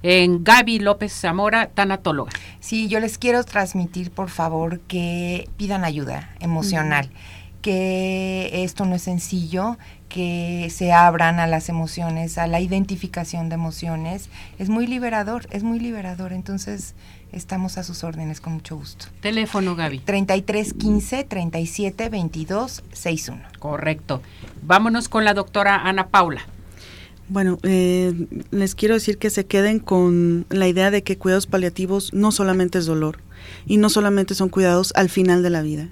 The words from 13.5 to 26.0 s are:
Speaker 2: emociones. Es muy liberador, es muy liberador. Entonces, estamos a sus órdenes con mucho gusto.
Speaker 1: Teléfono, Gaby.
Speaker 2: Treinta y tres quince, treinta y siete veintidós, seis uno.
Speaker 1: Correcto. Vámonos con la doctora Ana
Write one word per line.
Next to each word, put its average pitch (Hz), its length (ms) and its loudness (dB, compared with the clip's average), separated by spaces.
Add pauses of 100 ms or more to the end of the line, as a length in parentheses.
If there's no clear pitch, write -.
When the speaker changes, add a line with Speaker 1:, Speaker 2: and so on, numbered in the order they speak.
Speaker 2:
emociones. 165 760 -6 (280)
Es 190 120 -4
muy 233 180 0
liberador, 233 640 -4
es 202 120 -6
muy 233 160 -2
liberador. 185 540 -8
Entonces, 190 600 -8 (360)
estamos 185 460 -6
a 185 60 -8
sus 175 200 -10
órdenes 160 380 -8
con 165 120 -8
mucho 160 220 -10
gusto. - 300 -14 (160)
Speaker 1:
Teléfono, 208 540 0
Gaby. 151 240 -2
Speaker 2:
Treinta 196 360 0
y 196 60 0
tres 208 320 -2
quince, 214 500 0
treinta 170 360 -4
y 165 80 -2
siete 202 420 -4
veintidós, 185 840 -4
seis 165 380 -4
uno. 123 140 -14 (160)
Speaker 1:
Correcto. 147 640 -4 (420)
Vámonos 226 460 4
con 220 160 0
la 208 100 4
doctora 202 400 2
Ana 190 320 0